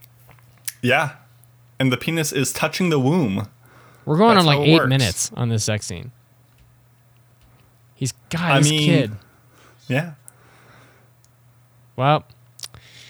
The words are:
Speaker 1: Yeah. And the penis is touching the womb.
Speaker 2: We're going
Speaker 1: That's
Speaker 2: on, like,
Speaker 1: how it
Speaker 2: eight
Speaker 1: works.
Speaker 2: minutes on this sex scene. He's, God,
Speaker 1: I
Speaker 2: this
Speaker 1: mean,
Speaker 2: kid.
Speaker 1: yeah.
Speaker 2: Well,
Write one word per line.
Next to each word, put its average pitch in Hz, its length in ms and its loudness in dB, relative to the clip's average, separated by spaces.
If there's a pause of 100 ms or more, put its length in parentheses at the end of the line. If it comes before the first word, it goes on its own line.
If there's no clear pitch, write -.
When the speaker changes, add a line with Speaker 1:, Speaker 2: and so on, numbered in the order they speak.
(840)
Speaker 1:
Yeah. 139 300 0 (640)
And 131 140 2
the 123 40 0
penis 165 360 -4
is 135 200 -2
touching 170 360 -4
the 151 100 0
womb. 127 500 0 (560)
Speaker 2:
We're 151 120 -2
going 220 200 4
Speaker 1:
That's 185 40 6
Speaker 2:
on, 165 60 2
like, 143 120 4
Speaker 1:
how 147 60 0
it 143 40 4
Speaker 2:
eight 156 100 8
Speaker 1:
works. 131 100 2
Speaker 2:
minutes 131 460 -2
on 117 160 -4
this 110 140 -2
sex 107 220 -4
scene. 90 240 -12 (1800)
He's, 131 180 -8 (180)
God, 170 120 -6
Speaker 1:
I 147 180 2
Speaker 2:
this 147 100 4
Speaker 1:
mean, 156 180 0
Speaker 2:
kid. 135 240 2 (760)
Speaker 1:
yeah. 151 240 -4 (1800)
Speaker 2:
Well, 143 280 2 (840)